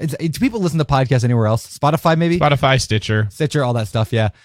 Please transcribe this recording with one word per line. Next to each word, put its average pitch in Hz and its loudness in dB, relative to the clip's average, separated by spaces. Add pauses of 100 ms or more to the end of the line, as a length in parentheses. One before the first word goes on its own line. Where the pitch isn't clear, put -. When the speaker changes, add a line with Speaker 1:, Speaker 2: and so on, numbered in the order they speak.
Speaker 1:
it's, 143 -4
do 160 -4
people 233 0
listen 165 0
to 151 2
podcasts 135 2
anywhere 120 2
else? - -2
Spotify, 160 2
maybe? 170 0
Speaker 2:
Spotify, 139 2
Stitcher. 107 -2
Speaker 1:
Stitcher, 151 -2
all 123 0
that 110 -2
stuff, 110 -4
yeah. 110 0 (140)